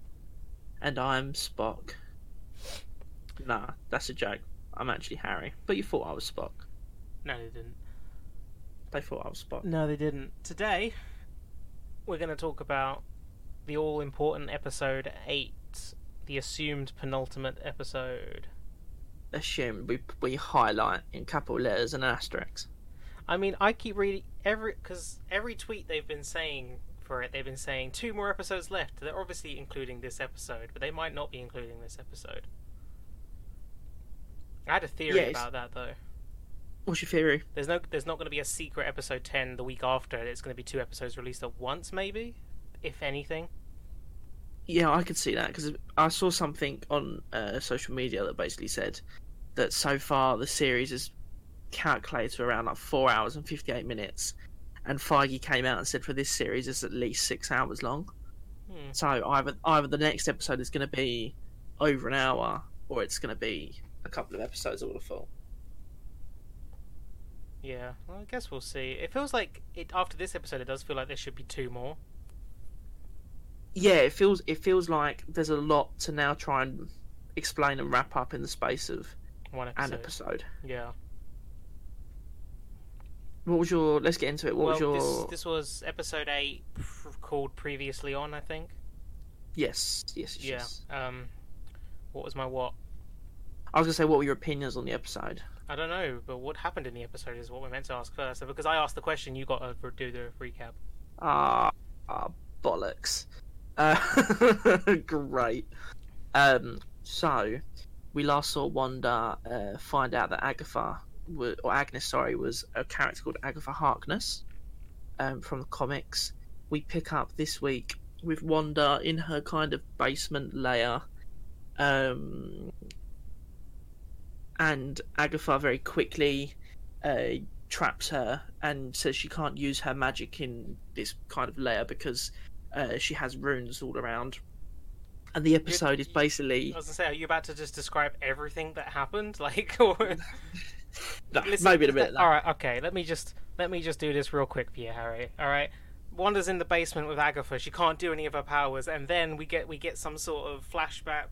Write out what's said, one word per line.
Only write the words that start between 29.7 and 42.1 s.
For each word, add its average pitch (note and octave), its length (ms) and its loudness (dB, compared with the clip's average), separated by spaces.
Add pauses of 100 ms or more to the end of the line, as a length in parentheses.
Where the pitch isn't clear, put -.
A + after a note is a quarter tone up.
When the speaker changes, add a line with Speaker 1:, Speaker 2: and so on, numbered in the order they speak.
Speaker 2:
this B2+ 180 -8
episode, A#2+ 540 -8
but B2+ 80 -12
they C#3 100 -2
might D#3+ 220 -4
not D3 180 -4
be B2+ 80 -10
including A#2+ 400 -10
this A#2 180 -10
episode. - 500 -8 (2250)
I D3 60 2
had F3+ 100 4
a D#3+ 60 -4
theory D#3 260 2
Speaker 1:
Yeah, F3+ 120 8
it's A#2+ 120 -2
Speaker 2:
about A#2+ 140 -2
that, B2 180 -6
though. B2 220 -6 (920)
Speaker 1:
What's E3+ 180 2
your - 60 -4
theory? D#3 360 6 (100)
Speaker 2:
There's C#3+ 160 -2
no, F3 100 2 (100)
there's C3+ 160 -2
not D#3 120 -2
gonna D#3 120 -6
be D3 100 -2
a C#3+ 60 -2
secret D3 400 -2
episode C3+ 380 -2
ten B2+ 320 0
the B2 80 -4
week C3 180 -4
after. C3 360 2
It's A#2+ 240 -4
gonna B2+ 140 -6
be B2 80 -8
two C3+ 180 -2
episodes - 360 -4
released B2 240 -6
at A#2+ 160 -4
once, C#3+ 360 -4
maybe, G3+ 420 -2 (480)